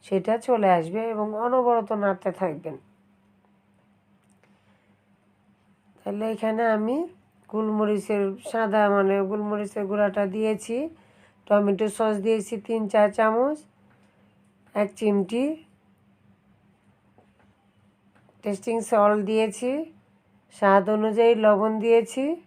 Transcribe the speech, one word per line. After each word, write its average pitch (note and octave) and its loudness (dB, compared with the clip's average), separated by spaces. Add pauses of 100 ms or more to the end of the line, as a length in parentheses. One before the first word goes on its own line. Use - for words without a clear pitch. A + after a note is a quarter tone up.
সেটা G3 -2 (140)
চলে A3 2 (100)
আসবে E3+ -4 (140)
এবং G#3+ -4 (180)
অনবরত A#3+ 0 (120)
নাড়তে F#3+ -2 (100)
থাকবেন। D#3 -6 (3250)
তাহলে G#3 -8 (100)
এখানে A3 -2 (140)
আমি A3 -2 (520)
গোলমরিচের G#3+ -2 (280)
সাদা G#3+ 0 (120)
মানে G3 2 (160)
গোলমরিচের G#3 -6
গুঁড়াটা G#3 0 (100)
দিয়েছি, A3 -4 (680)
টমেটো G#3 2 (100)
সস A3 0 (120)
দিয়েছি A3 -2 (120)
তিন A3+ -2 (120)
চা G#3+ 4 (140)
চামচ, A#3 2 (1160)
এক G#3 0 (100)
চিমটি G#3 0 (3000)
টেস্টিং G#3 -4 (140)
সল্ট G#3 4 (120)
দিয়েছি, A3 0 (880)
স্বাদ G3 4 (120)
অনুযায়ী A3 4 (120)
লবণ G#3+ 4 (120)
দিয়েছি A#3 2 (220)